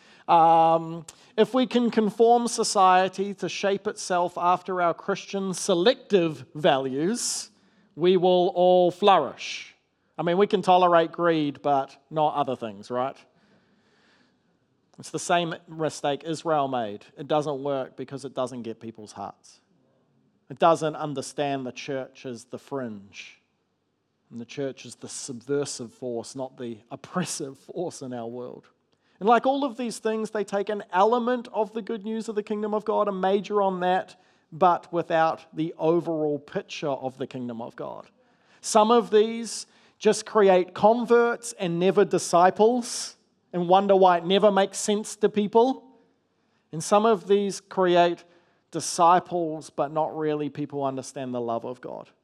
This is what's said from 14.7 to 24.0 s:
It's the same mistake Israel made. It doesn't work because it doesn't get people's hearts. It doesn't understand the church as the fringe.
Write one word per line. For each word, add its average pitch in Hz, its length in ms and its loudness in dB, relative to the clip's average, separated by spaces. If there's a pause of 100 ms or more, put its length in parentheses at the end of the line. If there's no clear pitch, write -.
It's - 120 -18
the 156 80 -6
same 175 340 0 (140)
mistake 151 560 -4
Israel 156 440 -2
made. 113 380 -6 (120)
It 147 100 -12
doesn't 147 340 -2
work 139 340 -6
because 135 300 -12
it 120 80 -16
doesn't 127 300 -6
get 110 160 -12
people's 110 320 -18
hearts. - 480 -18 (880)
It 131 100 -16
doesn't 156 360 2
understand 139 720 -6
the 120 60 -10
church 135 520 -10
as 120 200 -14
the - 120 -16
fringe. 110 840 -14 (880)